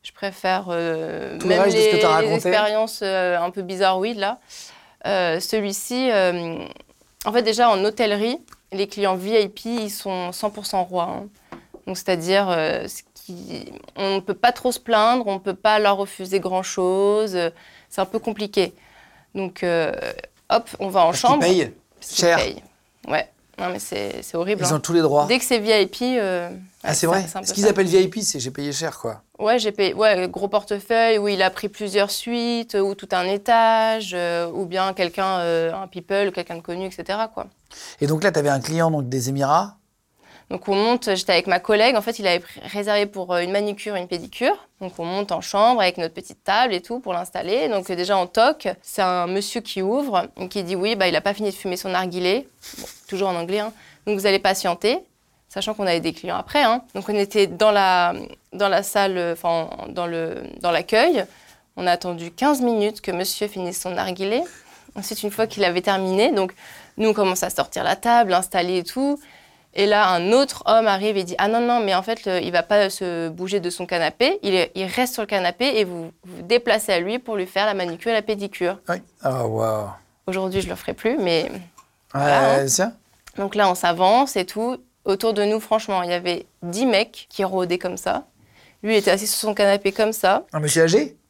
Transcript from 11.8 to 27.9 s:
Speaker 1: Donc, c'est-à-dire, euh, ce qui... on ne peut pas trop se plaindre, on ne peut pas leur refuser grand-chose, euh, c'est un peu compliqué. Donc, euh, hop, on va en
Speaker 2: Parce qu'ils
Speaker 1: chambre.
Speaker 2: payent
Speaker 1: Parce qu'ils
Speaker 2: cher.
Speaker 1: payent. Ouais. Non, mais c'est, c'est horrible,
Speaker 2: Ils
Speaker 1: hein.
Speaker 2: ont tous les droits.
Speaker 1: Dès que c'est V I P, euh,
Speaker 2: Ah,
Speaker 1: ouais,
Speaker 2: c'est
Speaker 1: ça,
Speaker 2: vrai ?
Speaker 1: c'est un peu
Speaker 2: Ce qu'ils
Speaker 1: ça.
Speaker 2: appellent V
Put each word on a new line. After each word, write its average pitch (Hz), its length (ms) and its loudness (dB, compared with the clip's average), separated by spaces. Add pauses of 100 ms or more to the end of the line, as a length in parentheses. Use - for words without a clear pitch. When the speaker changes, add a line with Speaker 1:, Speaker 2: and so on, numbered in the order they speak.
Speaker 1:
Donc, 190 100 -6
c'est-à-dire, 185 520 0
euh, 165 400 0
ce - 140 -14 (120)
qui... - 580 -14 (240)
on 196 200 -2
ne 190 40 0
peut 190 140 -6
pas 240 180 4
trop 247 200 -2
se - 80 -8
plaindre, 226 460 2
on 196 80 -2
ne 190 40 -6
peut 190 160 -4
pas 214 260 4
leur 202 160 4
refuser 196 420 -4
grand-chose, 190 960 0
euh, 170 160 0 (380)
c'est - 120 -6
un 190 60 0
peu 214 140 -6
compliqué. 202 520 -2 (600)
Donc, 190 300 -6
euh, 170 280 0 (580)
hop, 240 180 2 (100)
on 196 100 -4
va 190 140 2
en - 40 8
Speaker 2:
Parce 175 140 2
qu'ils 240 80 4
Speaker 1:
chambre. 285 120 6
Speaker 2:
payent 170 320 4 (280)
Speaker 1:
Parce - 120 -16
qu'ils - 60 -2
Speaker 2:
cher. 170 200 4
Speaker 1:
payent. - 240 -4 (440)
Ouais. 151 220 -2 (300)
Non, 185 100 -4
mais 185 100 -6
c'est, - 440 -8
c'est - 140 -10
horrible, 190 280 -2
Speaker 2:
Ils 175 80 2
Speaker 1:
hein. 156 40 2
Speaker 2:
ont 143 40 0
tous 170 140 -4
les 165 80 6
droits. 147 260 4
Speaker 1:
Dès 254 100 2
que 247 60 -2
c'est 240 140 2
V 214 240 4
I 190 40 4
P, 247 320 -2
euh, 180 300 -2 (340)
Speaker 2:
Ah, - 60 -4
Speaker 1:
ouais, 151 60 0
Speaker 2:
c'est - 60 -2
Speaker 1:
ça, 170 80 2
Speaker 2:
vrai ? 185 200 2
Speaker 1:
c'est - 80 -12
un 185 40 -6
peu 190 60 -8
Speaker 2:
Ce - 60 -4
qu'ils 202 120 0
Speaker 1:
ça. 214 60 8
Speaker 2:
appellent 190 160 4
V 185 160 6